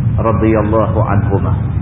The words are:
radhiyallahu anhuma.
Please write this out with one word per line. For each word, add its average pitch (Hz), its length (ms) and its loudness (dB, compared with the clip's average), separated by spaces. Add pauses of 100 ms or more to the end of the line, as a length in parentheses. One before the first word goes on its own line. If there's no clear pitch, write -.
(180)
radhiyallahu 107 840 0
anhuma. 98 500 0 (300)